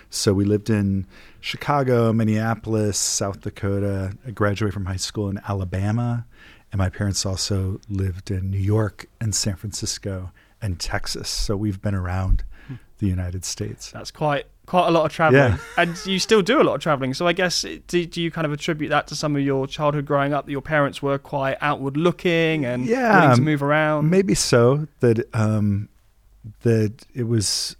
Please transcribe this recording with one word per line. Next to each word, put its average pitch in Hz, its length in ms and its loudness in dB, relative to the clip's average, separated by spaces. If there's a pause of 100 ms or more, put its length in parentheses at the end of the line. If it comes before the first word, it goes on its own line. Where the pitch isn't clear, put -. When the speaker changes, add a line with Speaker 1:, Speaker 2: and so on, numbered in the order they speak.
(100)
Speaker 1:
So - 240 0
we 101 100 2
lived 104 240 0
in 98 380 2 (340)
Chicago, 127 720 0
Minneapolis, 110 840 0
South - 420 -4
Dakota. 98 760 -4 (100)
I 120 60 -10
graduated 101 420 0
from 98 120 -6
high 95 100 -4
school 101 340 -4
in 101 180 -6
Alabama. 104 800 -2 (460)
And 101 60 -4
my 92 120 2
parents 101 340 -2
also 95 640 -2
lived 95 420 -4
in 95 200 -4
New 95 80 -2
York 101 480 0 (140)
and 107 140 -2
San 98 220 -2
Francisco 98 760 -8 (280)
and 92 200 -4
Texas. - 480 -6
So - 280 -2
we've 101 240 -4
been 104 140 -2
around 95 500 0 (220)
Speaker 2:
Hmm. 135 80 -12 (240)
Speaker 1:
the 107 80 -2
United 90 380 -2
States. - 460 -10
Speaker 2:
That's - 220 -14
quite, 143 340 -4 (200)
quite 180 200 2
a 175 60 2
lot 165 120 4
of 151 80 -4
traveling. 139 420 6
Speaker 1:
Yeah. - 40 -4 (180)
Speaker 2:
And 170 300 0
you 190 140 0
still 220 220 4
do 240 180 4
a - 20 8
lot 131 120 4
of 139 60 -4
traveling. 135 320 0
So 175 140 -2
I 175 60 4
guess, 180 320 0 (240)
do, 175 180 0
do 170 160 -6
you 165 80 -2
kind 165 140 -4
of 147 80 0
attribute 151 380 -4
that 147 180 0
to 151 80 -10
some 151 180 -2
of 143 80 0
your 135 240 0
childhood 147 400 -2
growing 143 260 0
up, 139 140 -2
that 143 60 -8
your 139 100 -6
parents 147 400 0
were 139 160 0
quite 135 420 -4
outward 139 360 -2
looking 165 680 2
and 123 220 -2
Speaker 1:
Yeah, 233 280 2
Speaker 2:
willing 147 220 8
to 120 40 6
Speaker 1:
um, - 40 4
Speaker 2:
move 151 200 2
around? 151 460 2
Speaker 1:
maybe 190 260 4
so. 131 500 4 (140)
That, 117 340 2
um, 107 540 0 (720)
that 110 440 0 (100)
it 123 100 -4
was, 113 560 -2